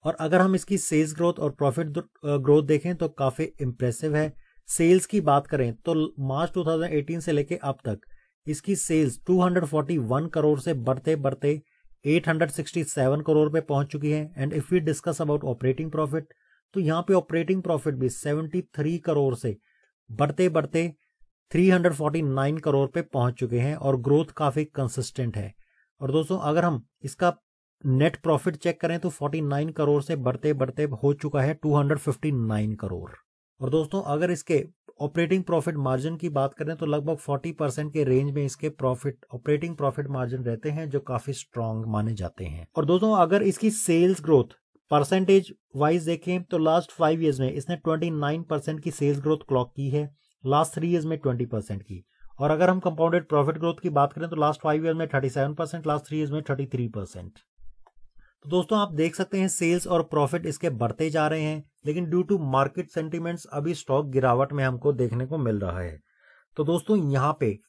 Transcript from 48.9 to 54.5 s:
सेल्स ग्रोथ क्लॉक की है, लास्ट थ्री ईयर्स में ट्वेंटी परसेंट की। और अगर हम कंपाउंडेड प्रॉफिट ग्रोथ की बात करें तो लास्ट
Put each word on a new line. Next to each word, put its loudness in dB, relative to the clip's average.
सेल्स 0
ग्रोथ 0
क्लॉक -2
की -4
है, -4
लास्ट 2
थ्री -2
ईयर्स 0
में -4
ट्वेंटी -2
परसेंट -8
की। -14
और 0
अगर 4
हम 2
कंपाउंडेड 2
प्रॉफिट 2
ग्रोथ -2
की -2
बात 2
करें -8
तो -6
लास्ट 0